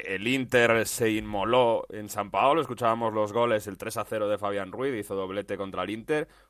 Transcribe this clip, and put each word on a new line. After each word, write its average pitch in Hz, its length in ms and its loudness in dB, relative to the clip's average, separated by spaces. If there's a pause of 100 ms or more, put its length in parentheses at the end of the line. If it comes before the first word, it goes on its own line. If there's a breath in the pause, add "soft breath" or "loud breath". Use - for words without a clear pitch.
el 95 220 -4
Inter 120 580 4
se 113 240 0
inmoló 110 800 2
en 104 180 -10
San 101 220 -6
Paolo, 135 320 4
escuchábamos 117 500 0
los 107 220 0
goles, 117 320 2
el 98 100 -8
tres 110 220 -8
a 104 80 -2
cero 107 220 -2
de 104 100 0
Fabián 101 340 -4
Ruiz, 127 260 -4
hizo 101 160 -6
doblete 95 440 -4
contra 95 240 -6
el 92 80 -4
Inter, 151 360 -2 (240 loud breath)